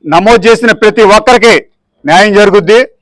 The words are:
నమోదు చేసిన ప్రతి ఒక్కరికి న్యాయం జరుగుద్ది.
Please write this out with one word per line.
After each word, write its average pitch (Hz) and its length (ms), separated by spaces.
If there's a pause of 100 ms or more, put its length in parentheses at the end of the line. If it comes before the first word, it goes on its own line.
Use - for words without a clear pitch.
నమోదు 190 420
చేసిన 233 240 (120)
ప్రతి 214 200 (140)
ఒక్కరికి 226 380 (540)
న్యాయం 190 300
జరుగుద్ది. 202 400 (240)